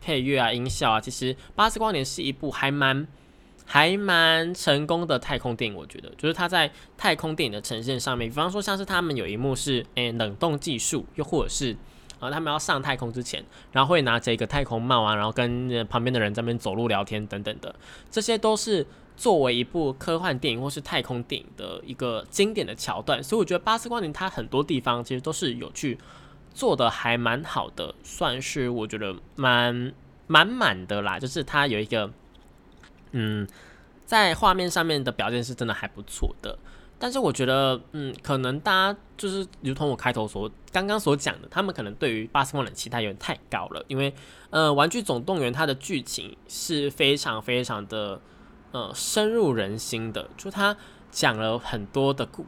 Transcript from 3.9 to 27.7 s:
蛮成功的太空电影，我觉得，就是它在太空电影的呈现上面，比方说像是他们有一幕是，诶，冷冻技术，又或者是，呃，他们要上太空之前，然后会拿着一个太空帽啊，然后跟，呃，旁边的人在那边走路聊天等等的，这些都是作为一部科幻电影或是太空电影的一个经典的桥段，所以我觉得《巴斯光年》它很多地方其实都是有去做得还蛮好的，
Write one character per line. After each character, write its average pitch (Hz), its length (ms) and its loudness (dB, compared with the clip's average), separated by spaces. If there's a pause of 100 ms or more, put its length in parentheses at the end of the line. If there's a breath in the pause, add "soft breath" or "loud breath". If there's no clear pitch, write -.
蛮 170 580 4
成 151 320 2
功 170 220 0
的 147 100 2
太 131 220 -2
空 120 160 -2
电 110 160 -2
影， 98 60 -12
我 76 80 -12
觉 - 160 -16
得， - 160 -14
就 151 100 0
是 165 60 2
它 175 120 -2
在 170 240 2 (280 loud breath)
太 175 180 2
空 156 180 -4
电 151 140 0
影 107 60 -4
的 104 80 -6
呈 113 200 -6
现 127 160 -2
上 123 200 -2
面， 117 120 -2
比 113 60 -8
方 160 160 0
说 202 100 -2
像 196 160 -2
是 196 60 -4
他 185 180 0
们 160 140 0
有 110 100 -2
一 101 120 -4
幕 131 180 0
是， 123 300 0 (100)
诶， 120 160 0
冷 110 240 -2
冻 151 240 0
技 143 180 -4
术， - 280 -2 (100)
又 151 80 -4
或 139 200 0
者 92 60 -2
是， 120 260 -2 (440 loud breath)
呃， 123 100 -6
他 147 120 -4
们 160 100 -2
要 151 80 0
上 151 220 2
太 131 160 0
空 117 160 -4
之 123 100 -4
前， - 180 -6 (300 loud breath)
然 135 140 6
后 139 40 -2
会 175 120 6
拿 117 180 4
着 117 140 2
一 - 20 2
个 113 100 0
太 143 200 0
空 113 160 -2
帽 123 220 4
啊， 107 120 4
然 104 80 2
后 110 80 0
跟， 123 380 0
呃， 117 160 0
旁 117 180 0
边 127 100 2
的 123 60 2
人 104 140 2
在 117 80 -2
那 117 60 -2
边 120 120 0
走 98 160 -4
路 117 140 2
聊 101 160 2
天 107 200 -4
等 101 160 -8
等 104 200 -6
的， - 120 -10 (380 loud breath)
这 - 80 0
些 220 180 2
都 220 200 4
是 196 280 2 (300 loud breath)
作 190 260 4
为 123 140 4
一 120 80 2
部 143 300 0
科 165 240 -2
幻 165 200 0
电 131 140 0
影 113 80 -2
或 131 80 -4
是 143 140 -6
太 143 200 -2
空 120 220 -4
电 123 160 -6
影 - 160 -20
的 90 300 -10
一 131 80 -10
个 120 360 -4
经 208 240 2
典 196 120 -2
的 104 80 -8
桥 101 280 -6
段， 135 220 0
所 - 140 0
以 - 20 4
我 185 60 4
觉 170 100 -2
得 175 80 2
《巴 220 140 2
斯 226 100 -6
光 233 140 -4
年》 160 140 -4
它 185 120 -4
很 127 200 -6
多 131 160 2
地 147 180 0
方 120 220 0
其 131 100 -6
实 127 80 -4
都 156 100 -4
是 131 220 -2
有 110 180 -10
去 127 260 -4 (560 loud breath)
做 214 220 2
得 127 140 4
还 117 260 0
蛮 120 280 0
好 - 260 -4
的， - 240 -8 (100)